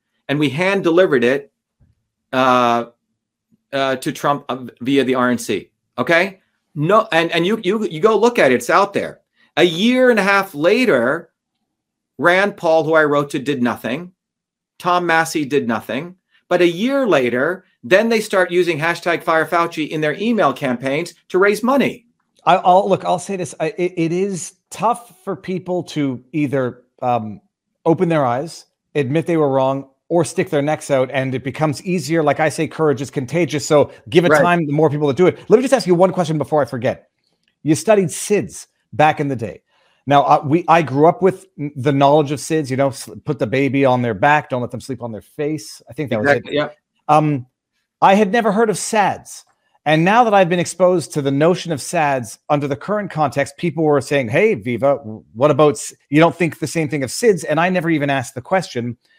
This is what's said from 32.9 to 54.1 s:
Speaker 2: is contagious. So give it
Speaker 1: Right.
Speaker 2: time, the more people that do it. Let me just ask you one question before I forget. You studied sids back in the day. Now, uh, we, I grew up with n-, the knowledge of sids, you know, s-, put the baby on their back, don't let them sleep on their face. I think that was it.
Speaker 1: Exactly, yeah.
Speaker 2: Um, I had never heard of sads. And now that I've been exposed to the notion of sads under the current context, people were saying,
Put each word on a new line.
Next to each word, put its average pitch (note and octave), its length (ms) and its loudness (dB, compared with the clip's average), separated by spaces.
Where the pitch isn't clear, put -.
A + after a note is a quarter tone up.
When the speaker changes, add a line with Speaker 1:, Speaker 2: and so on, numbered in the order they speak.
Speaker 2:
is C3 80 -8
contagious. C#3+ 560 -2
So D3 260 4
give E3+ 160 4
it D#3+ 60 4
Speaker 1:
Right. D3+ 120 6
Speaker 2:
time, F3 240 2
the C#3+ 60 -2
more D#3 160 2
people D3 180 -2
that C#3 100 0
do F3+ 80 4
it. D#3+ 140 2
Let G#3+ 80 8
me B3+ 60 4
just C4+ 100 0
ask A3+ 140 0
you F3+ 80 4
one F3+ 160 4
question D#3+ 260 -2
before D3 240 0
I C3 40 0
forget. A#2+ 440 -6
You D3 120 2
studied G3+ 360 2
sids - 560 -6
back D3 280 2
in C#3+ 100 -2
the C3+ 60 -4
day. G#2+ 280 -10
Now, C#3 180 4
uh, D3 200 4
we, D#3+ 240 0
I E3 140 6
grew C#3+ 260 2
up F3 140 2
with F#3 240 0
n-, D3 180 -8
the C#3 180 -2
knowledge C#3+ 380 4
of C#3 80 -6
sids, D#3 300 -4
you C3 60 -4
know, C3+ 140 0
s-, - 200 -14
put D3 160 -6
the C#3 80 -2
baby C3+ 380 0
on B2 160 4
their A#2+ 140 -2
back, C#3+ 340 2
don't B2 120 -4
let A#2 100 -8
them A2 100 -12
sleep B2 200 -12
on A#2 100 -12
their G2+ 100 -12
face. D3+ 680 -8
I B2+ 40 -16
think D3 160 -8
that A2+ 100 -2
was C3 100 0
it. C#3 80 4
Speaker 1:
Exactly, G#2+ 180 -8
yeah. D3 140 -2
Speaker 2:
Um, D3 380 2
I F#3+ 140 6
had G#3 160 2
never A3+ 200 0
heard G#3+ 180 0
of F3+ 80 -2
sads. - 680 -4
And D#3 180 2
now G#3+ 200 4
that A3 100 0
I've F#3+ 160 4
been F3+ 100 0
exposed F3+ 540 0
to D3+ 80 -4
the C#3 100 -2
notion E3 400 0
of C#3 100 -6
sads C#3 580 -4
under D3 180 0
the C3+ 80 -4
current G#3 360 -8
context, C#3+ 460 -2
people E3 260 -4
were D3 180 2
saying, C3+ 280 -2